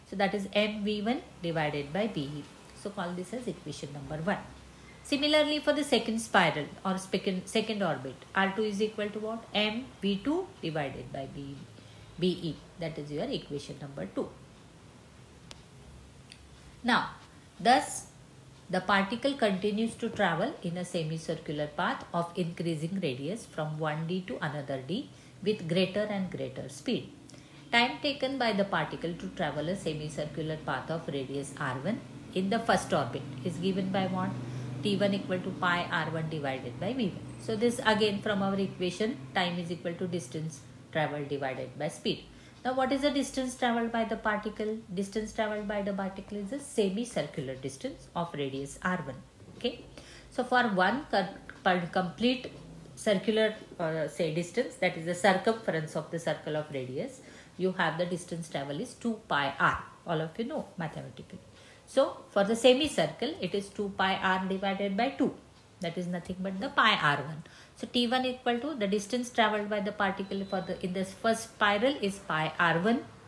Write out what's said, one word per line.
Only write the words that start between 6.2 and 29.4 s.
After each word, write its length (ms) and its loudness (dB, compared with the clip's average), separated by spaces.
or 140 2
second, 480 -2
second 360 0
orbit, 340 -2
R 220 4
two 80 2
is 180 0
equal 280 0
to 100 -6
what? 240 -6
M 320 0
V 200 4
two 240 0
divided 520 -4
by 220 -6
B, 200 -10
B 100 4
E. 140 -4
That 180 -6
is 140 -8
your 120 -2
equation 560 -6
number 260 -8
two. 220 -4
Now, 280 4
thus, 480 4
the 120 2
particle 540 4
continues 600 2
to 140 -2
travel 440 2
in 120 -4
a 80 -4
semicircular 840 -2
path 440 -2
of 220 0
increasing 680 -2
radius 460 -4
from 320 -4
one 300 -2
D 140 -2
to 220 -6
another 400 -4
D 240 -4
with 280 0
greater 320 2
and 320 0
greater 360 -6
speed. 440 -4
Time 320 4
taken 360 0
by 160 4
the 100 4
particle 500 -2
to 220 -8
travel 320 0